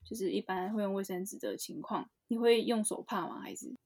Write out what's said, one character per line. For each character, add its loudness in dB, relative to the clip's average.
就 -8
是 0
一 0
般 -2
会 0
用 0
卫 0
生 -4
纸 -10
的 -4
情 -8
况， -4
你 0
会 8
用 2
手 -2
帕 -2
吗？ -8
还 -8
是？ -12